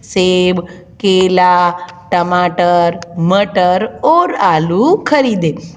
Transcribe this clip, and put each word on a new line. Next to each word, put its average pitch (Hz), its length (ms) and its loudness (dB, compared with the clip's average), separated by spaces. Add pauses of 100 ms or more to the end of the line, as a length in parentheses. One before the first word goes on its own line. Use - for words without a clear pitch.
सेब, 180 580 0 (400)
केला, 180 680 2 (420)
टमाटर, 175 880 0 (180)
मटर 185 840 0
और 339 300 2
आलू 180 640 2
खरीदे। 220 600 0 (200)